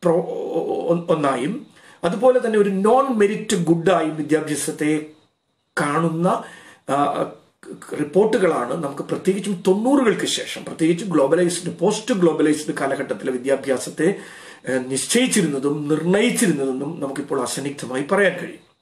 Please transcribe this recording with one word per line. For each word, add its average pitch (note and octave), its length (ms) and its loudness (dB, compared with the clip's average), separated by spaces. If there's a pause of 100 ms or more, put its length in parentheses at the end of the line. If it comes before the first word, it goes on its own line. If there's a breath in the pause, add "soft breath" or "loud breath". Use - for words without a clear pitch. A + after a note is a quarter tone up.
പ്രോ-, F3 220 2
ഒ-, - 840 -2
ഒന്നായും D3 580 0 (380 loud breath)
അതുപോലെ A3+ 420 4
തന്നെ G#3+ 120 2
ഒരു G3+ 120 4
നോൺ A3+ 480 4
മെറിറ്റ് G#3 380 2
ഗുഡായും E3 600 2
വിദ്യാഭ്യാസത്തെ D3+ 920 -2 (720)
കാണുന്ന, D#3+ 640 0 (480 loud breath)
ആ, C#3+ 320 0 (760)
റിപ്പോർട്ടുകളാണ് D#3+ 840 2
നമുക്ക് C#3+ 180 -6
പ്രത്യേകിച്ചും F#3+ 640 -2
തൊണ്ണൂറുകൾക്ക് A3 600 2
ശേഷം, - 380 -6
പ്രത്യേകിച്ച് E3+ 400 0
ഗ്ലോബലൈസ്ഡ്, E3 720 0
പോസ്റ്റ് G#3+ 360 0
ഗ്ലോബലൈസ്ഡ് D#3 600 2
കാലഘട്ടത്തിലെ C3+ 580 -4
വിദ്യാഭ്യാസത്തെ, C3+ 840 0 (540 loud breath)
ഏ, C3 100 0
നിശ്ചയിച്ചിരുന്നതും D3 1120 0
നിർണയിച്ചിരുന്നതെന്നും D#3+ 1120 0
നമുക്കിപ്പോൾ - 420 -4
അസന്നിഗ്ധമായി C3 600 -6
പറയാൻ F#3 400 2
കഴിയും. - 400 -16